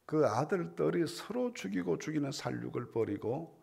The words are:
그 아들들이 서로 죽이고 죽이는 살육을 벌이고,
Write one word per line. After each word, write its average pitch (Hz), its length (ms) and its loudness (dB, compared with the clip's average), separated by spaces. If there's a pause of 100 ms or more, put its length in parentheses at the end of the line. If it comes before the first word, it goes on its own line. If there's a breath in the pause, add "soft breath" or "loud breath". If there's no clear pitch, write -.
그 151 220 4
아들들이 160 800 2
서로 240 460 -2
죽이고 180 460 -2
죽이는 147 340 -2
살육을 123 580 -4
벌이고, 117 720 -2